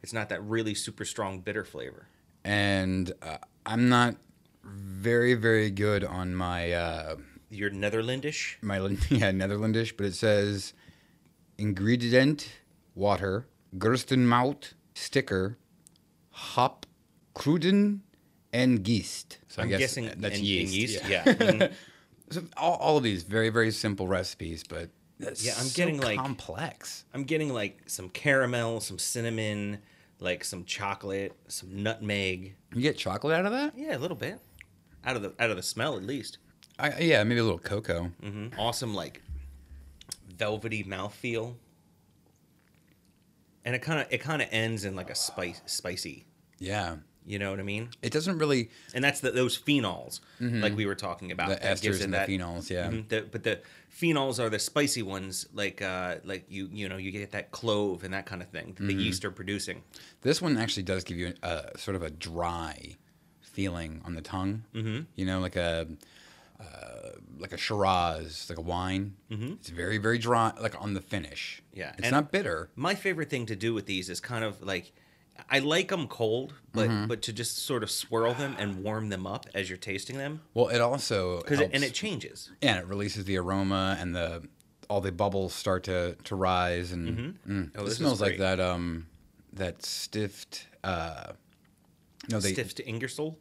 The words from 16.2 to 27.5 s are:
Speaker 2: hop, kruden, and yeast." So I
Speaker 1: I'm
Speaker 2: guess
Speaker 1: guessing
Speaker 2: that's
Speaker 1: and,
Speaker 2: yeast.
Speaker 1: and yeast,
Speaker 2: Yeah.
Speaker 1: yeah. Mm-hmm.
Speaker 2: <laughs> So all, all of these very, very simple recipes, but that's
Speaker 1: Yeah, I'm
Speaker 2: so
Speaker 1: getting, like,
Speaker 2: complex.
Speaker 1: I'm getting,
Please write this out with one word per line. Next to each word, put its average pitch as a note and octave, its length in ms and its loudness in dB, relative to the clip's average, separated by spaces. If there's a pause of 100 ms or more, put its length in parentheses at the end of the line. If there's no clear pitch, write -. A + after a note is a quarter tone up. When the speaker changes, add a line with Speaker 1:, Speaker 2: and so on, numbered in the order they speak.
Speaker 2:
hop, - 560 0 (480)
kruden, G3 680 4 (520)
and A#2+ 340 6
yeast." - 520 -2 (100)
So - 140 -8
I - 20 0
Speaker 1:
I'm F2 60 0
Speaker 2:
guess F#2+ 100 4
Speaker 1:
guessing B2 380 -2
Speaker 2:
that's G2+ 200 -2
Speaker 1:
and, G2+ 80 0
Speaker 2:
yeast. F#2 260 2
Speaker 1:
and G2 80 2
yeast, A2 240 0
Speaker 2:
Yeah. F#2 220 4
Speaker 1:
yeah. B3 80 10
Mm-hmm. F#3+ 440 6
Speaker 2:
<laughs> - 60 -20 (460)
So D#3+ 120 -4 (140)
all, E3+ 200 4
all D3+ 200 6
of C#3 60 6
these G2+ 200 2
very, A2 280 2
very A2 200 4
simple G2 380 -2
recipes, F2+ 580 -2
but E2 220 -8 (320)
that's - 240 -6
Speaker 1:
Yeah, A#2 140 0
I'm B2+ 80 -2
Speaker 2:
so B2+ 100 -2
Speaker 1:
getting, D#3+ 240 2
like, A2+ 180 2
Speaker 2:
complex. C3 920 -6
Speaker 1:
I'm C#3 120 -6
getting, D3+ 280 0